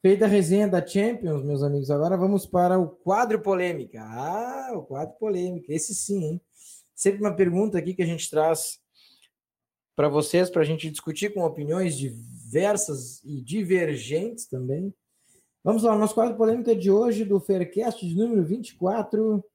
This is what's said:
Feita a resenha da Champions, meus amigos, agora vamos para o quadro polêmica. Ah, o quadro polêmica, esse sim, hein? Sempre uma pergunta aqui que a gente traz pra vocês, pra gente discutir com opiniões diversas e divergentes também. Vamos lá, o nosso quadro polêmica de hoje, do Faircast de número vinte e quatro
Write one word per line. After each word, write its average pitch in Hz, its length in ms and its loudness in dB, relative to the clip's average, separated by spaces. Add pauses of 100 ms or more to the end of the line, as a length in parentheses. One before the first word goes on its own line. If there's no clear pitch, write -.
Feita 196 220 6
a 214 40 6
resenha 196 380 4
da 180 180 2
Champions, 196 600 0
meus 143 180 0
amigos, 143 280 0
agora 160 260 2
vamos 190 300 2
para 180 320 4
o 175 100 2
quadro 220 520 0
polêmica. 175 640 -2
Ah, 202 720 -6
o 160 80 -6
quadro 143 360 -8
polêmica, 180 540 -4
esse 165 220 -4
sim, 196 300 -2
hein? 165 160 -4 (540)
Sempre 202 260 0
uma 202 160 0
pergunta 185 420 2
aqui 170 160 -4
que 185 80 -2
a 165 40 2
gente 165 240 -4
traz 156 500 0 (1120)
pra 151 140 2
vocês, 151 420 2
pra 170 140 2
gente 156 260 -4
discutir 165 440 -6
com 185 100 -2
opiniões 156 540 -2
diversas 135 1300 -4
e 139 180 -10
divergentes 170 1040 -2
também. 139 460 -6 (720)
Vamos 214 200 0
lá, 226 120 4
o 214 40 2
nosso 214 160 0
quadro 226 200 2
polêmica 226 400 2
de 190 160 0
hoje, 220 320 4
do 196 160 2
Faircast 185 680 -2
de 165 80 -2
número 220 260 2
vinte 202 280 -4
e - 60 -20
quatro 214 680 0 (100)